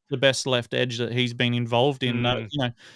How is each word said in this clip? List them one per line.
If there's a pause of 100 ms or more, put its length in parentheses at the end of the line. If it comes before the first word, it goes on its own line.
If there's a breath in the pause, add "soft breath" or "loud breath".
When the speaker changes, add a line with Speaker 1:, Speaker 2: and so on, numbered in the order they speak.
Speaker 1:
the
best
left
edge
that
he's
been
involved
in.
Uh,
Speaker 2:
Mm.
Speaker 1:
you
know, (240 soft breath)